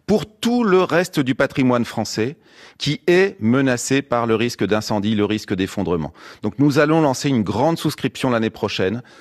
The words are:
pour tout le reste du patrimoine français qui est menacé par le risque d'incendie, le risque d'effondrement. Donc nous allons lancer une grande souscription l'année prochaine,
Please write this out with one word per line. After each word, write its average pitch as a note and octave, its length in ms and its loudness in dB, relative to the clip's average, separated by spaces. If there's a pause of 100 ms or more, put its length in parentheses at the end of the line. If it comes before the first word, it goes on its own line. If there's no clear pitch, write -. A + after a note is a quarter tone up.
pour F#3+ 200 0
tout A#3+ 380 -2
le F#3+ 180 4
reste E3+ 380 0
du C3 160 -2
patrimoine B2+ 480 2
français A2+ 520 -4 (420)
qui - 280 -4
est F#3 340 2
menacé C3 640 2
par A#2+ 240 0
le A2+ 80 2
risque A#2 300 -2
d'incendie, G#2+ 500 0
le G#2 100 2
risque G#2+ 300 -2
d'effondrement. F2+ 580 -2 (300)
Donc G#2+ 160 -4
nous C#3+ 220 4
allons D#3 200 4
lancer D3 280 0
une B2+ 140 2
grande A#2+ 360 0
souscription - 520 -4
l'année A2 200 0
prochaine, G#2+ 520 -4 (180)